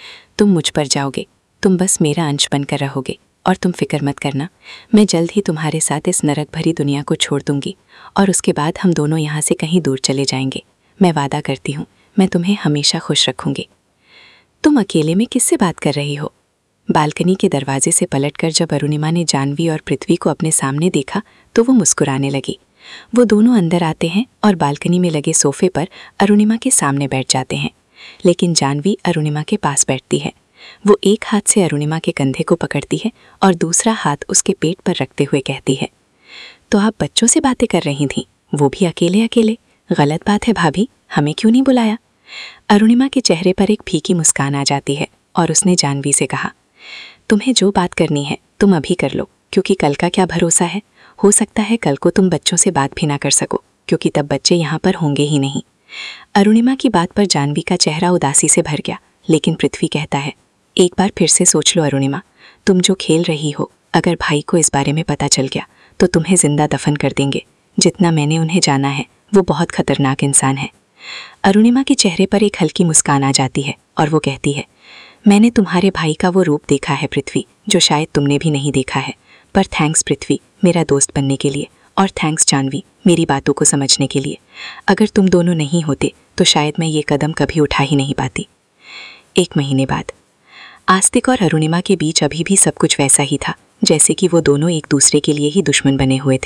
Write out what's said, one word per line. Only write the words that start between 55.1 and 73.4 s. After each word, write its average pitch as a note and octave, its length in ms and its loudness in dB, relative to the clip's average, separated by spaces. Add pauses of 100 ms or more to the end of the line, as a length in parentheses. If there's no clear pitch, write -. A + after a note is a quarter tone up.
ही D3 160 0
नहीं।" C#3 220 -4 (760)
अरुणिमा A3+ 400 4
की C4 140 0
बात F3+ 220 0
पर G#3 140 0
जानवी D3 360 0
का - 140 -2
चेहरा F3 360 0
उदासी D3+ 380 0
से E3+ 120 2
भर D3 240 -4
गया, - 140 -8 (300)
लेकिन D#3+ 240 2
पृथ्वी - 340 -4
कहता D3+ 300 -4
है, C#3 160 -6 (440)
"एक F3+ 200 2
बार G3 200 0
फिर E3+ 100 2
से - 180 -2
सोच - 320 0
लो E3 60 0
अरुणिमा, C#3 380 -2 (440)
तुम F#3 160 4
जो F#3 120 0
खेल E3+ 300 0
रही D3+ 280 -4
हो, - 200 -8 (220)
अगर E3+ 220 2
भाई D3 260 -2
को - 160 -2
इस D#3+ 160 0
बारे C#3+ 200 0
में D#3 100 -2
पता C#3+ 240 -4
चल C3+ 200 -2
गया, - 200 -8 (320)
तो F#3+ 80 6
तुम्हें F3 280 2
जिंदा D3 320 2
दफन D3 280 0
कर C#3 220 -2
देंगे। C#3 280 -2 (340)
जितना F3 320 2
मैंने D3+ 260 2
उन्हें E3 220 0
जाना C#3 280 0
है, C#3 180 -4 (280)
वो G3+ 80 6
बहुत E3 300 -2
खतरनाक C#3 520 0
इंसान C#3 340 0
है।" C#3 120 -6 (760)
अरुणिमा A3+ 400 4
के C#4 100 2
चेहरे F#3+ 320 0
पर G3+ 180 2
एक G3+ 180 0
हल्की D#3+ 220 0
मुस्कान D3+ 400 2
आ C3+ 80 2
जाती C3+ 300 0